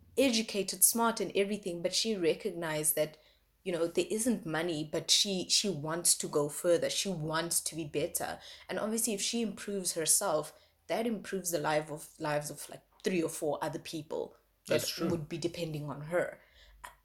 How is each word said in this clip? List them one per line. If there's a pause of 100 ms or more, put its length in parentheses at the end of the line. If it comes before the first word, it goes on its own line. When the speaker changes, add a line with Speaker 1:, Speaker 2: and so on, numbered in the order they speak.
(180)
Speaker 1:
Educated,
smart
and
everything,
but
she
recognized
that, (480)
you
know,
there
isn't
money,
but
she,
she
wants
to
go
further.
She
wants
to
be
better. (300)
And
obviously,
if
she
improves
herself, (360)
that
improves
the
life
of, (120)
lives
of,
like, (200)
three
or
four
other
people (320)
that
Speaker 2:
That's
true.
Speaker 1:
would
be
depending
on
her. (680)